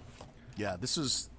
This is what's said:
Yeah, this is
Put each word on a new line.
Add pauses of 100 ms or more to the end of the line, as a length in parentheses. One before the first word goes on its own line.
(560)
Yeah,
this
is